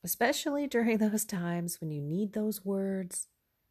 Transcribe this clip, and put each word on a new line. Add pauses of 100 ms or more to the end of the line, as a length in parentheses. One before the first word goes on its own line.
Especially
during
those
times
when
you
need
those
words. (420)